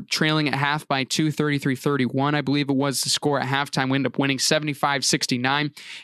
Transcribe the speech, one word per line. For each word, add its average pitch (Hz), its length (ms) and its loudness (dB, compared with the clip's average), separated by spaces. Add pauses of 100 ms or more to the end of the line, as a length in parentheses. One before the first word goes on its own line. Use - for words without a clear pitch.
trailing 156 380 2
at 131 60 -2
half 147 340 -2
by 135 160 0
two, 156 280 0
thirty-three 143 440 0
thirty-one, 139 580 0
I 147 80 2
believe 139 280 0
it 139 80 2
was 135 240 0
the - 80 -2
score 143 320 0
at 127 60 -2
halftime. 135 420 0
We 135 60 2
ended 131 180 -2
up - 60 -2
winning 139 200 0
seventy-five 147 640 0
sixty-nine. 139 680 0 (320)